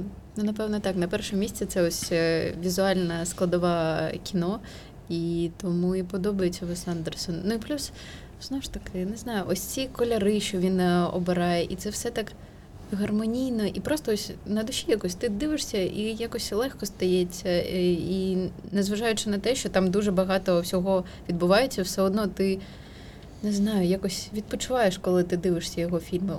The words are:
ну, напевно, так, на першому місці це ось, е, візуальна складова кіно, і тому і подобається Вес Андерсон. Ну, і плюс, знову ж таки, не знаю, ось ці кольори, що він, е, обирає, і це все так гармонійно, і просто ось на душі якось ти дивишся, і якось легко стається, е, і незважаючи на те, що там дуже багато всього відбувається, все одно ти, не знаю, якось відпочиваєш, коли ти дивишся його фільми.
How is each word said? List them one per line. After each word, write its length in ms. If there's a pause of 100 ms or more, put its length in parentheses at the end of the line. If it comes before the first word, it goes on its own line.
(360)
ну, 80
напевно, 360
так, 160
на 120
першому 320
місці 260
це 160
ось, 300
е, 420 (100)
візуальна 640
складова 840 (160)
кіно, 360 (480)
і 480
тому 400
і 60
подобається 640
Вес 220
Андерсон. 460 (100)
Ну, 100
і 40
плюс, 340 (500)
знову 200
ж 100
таки, 320
не 120
знаю, 320
ось 120
ці 320
кольори, 480
що 180
він, 220
е, 320
обирає, 580
і 60
це 140
все 200
так 220 (600)
гармонійно, 760
і 140
просто 320
ось 180 (160)
на 160
душі 260
якось 260
ти 140
дивишся, 500
і 220
якось 520
легко 340
стається, 640
е, 440
і 440 (360)
незважаючи 580
на 80
те, 160
що 140
там 220
дуже 220
багато 480
всього 440 (240)
відбувається, 540
все 200
одно 240
ти, 320 (840)
не 100
знаю, 360
якось 460
відпочиваєш, 640
коли 240
ти 140
дивишся 440
його 180
фільми. 400